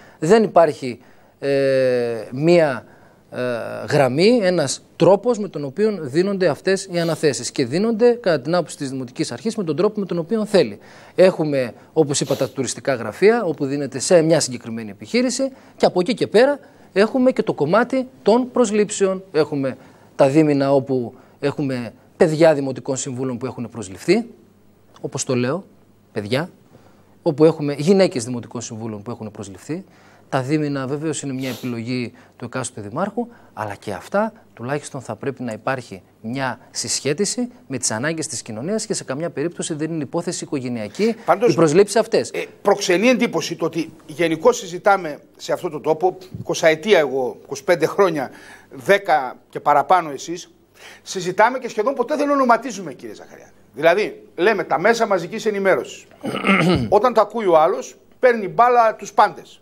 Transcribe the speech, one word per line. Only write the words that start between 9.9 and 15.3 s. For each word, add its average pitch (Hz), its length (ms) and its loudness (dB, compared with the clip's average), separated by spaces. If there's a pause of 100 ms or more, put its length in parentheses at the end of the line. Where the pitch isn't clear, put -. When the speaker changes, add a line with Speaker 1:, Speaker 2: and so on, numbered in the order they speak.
Speaker 1:
με 196 60 -4
τον 170 120 -4
οποίο 208 260 -2
θέλει. 160 340 2 (360)
Έχουμε, 151 580 2 (200)
όπως 143 280 2
είπα, 143 160 0
τα 131 120 -2
τουριστικά 131 460 -4
γραφεία, 180 500 2
όπου 156 200 -4
δίνεται 139 340 -4
σε 160 240 4
μια 160 180 4
συγκεκριμένη 113 500 -8
επιχείρηση, 247 600 -2 (260)